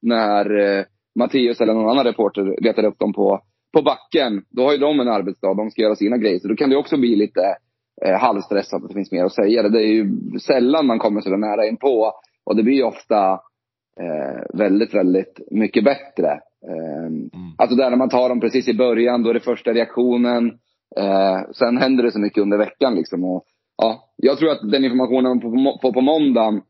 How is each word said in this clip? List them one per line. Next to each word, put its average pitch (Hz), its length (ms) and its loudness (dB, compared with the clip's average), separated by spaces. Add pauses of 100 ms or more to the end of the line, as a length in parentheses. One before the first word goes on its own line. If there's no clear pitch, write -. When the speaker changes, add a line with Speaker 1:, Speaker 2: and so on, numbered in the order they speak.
Speaker 1:
när, 104 580 0
eh, 101 240 2 (320)
Matteus 120 460 0
eller 110 120 2
någon 110 160 0
annan 131 160 2
reporter 101 560 -2
letar 110 240 0
upp 101 140 -2
dem 104 140 -2
på, 98 260 2 (340)
på 156 80 4
backen. 131 680 -2
Då 123 160 -2
har 143 60 2
ju 147 60 0
de 147 220 0
en 123 80 -2
arbetsdag, 95 460 -2
de 107 180 -4
ska - 100 -4
göra 107 140 2
sina 110 220 0
grejer. 104 220 0
Så 101 80 -10
då 107 80 0
kan 143 140 0
det 135 60 4
också 147 220 -2
bli 120 180 2
lite, 101 260 0 (640)
eh, 95 140 2
halvstressat 104 640 -2
att - 60 -16
det 98 40 -14
finns 98 180 -6
mer 87 140 -2
att 95 80 -2
säga. 107 360 2
Det 113 140 2
är 107 100 2
ju 104 180 0 (280)
sällan 139 480 0
man 117 120 0
kommer 107 220 -2
så 98 80 -8
där 95 80 -2
nära 107 280 -2
in 113 120 -4
på. 113 340 0 (340)
Och 104 100 -2
det 110 80 0
blir 127 120 2
ju 131 80 2
ofta, 107 480 0 (680)
eh, 76 580 -8
väldigt, 104 360 0
väldigt 92 460 0 (120)
mycket 107 320 0
bättre. 82 560 0 (280)
Ehm, 80 680 -10
Speaker 2:
Mm. 90 240 -16
Speaker 1:
alltså 120 180 2
där 131 140 2
när 123 80 2
man 127 120 2
tar 127 200 2
dem 123 100 0
precis 117 280 0
i 113 60 2
början, 120 500 2
då 110 60 0
är 117 40 2
det 120 60 0
första 117 340 -2
reaktionen. 120 760 0 (500)
Eh, 98 420 2 (140)
sen 120 240 0
händer 131 260 2
det 117 80 2
så 107 80 -4
mycket 104 220 0
under 101 160 2
veckan 110 380 0
liksom. 87 280 -4
Och, 90 200 -4 (340)
ja, 113 400 -2
jag 135 200 2
tror 156 140 2
att 110 200 -4
den 135 140 2
informationen 127 440 0
man 123 120 0
får 117 100 -8
på 117 60 -2
må-, 135 240 0
får 127 120 2
på 127 80 2
måndagen 127 680 2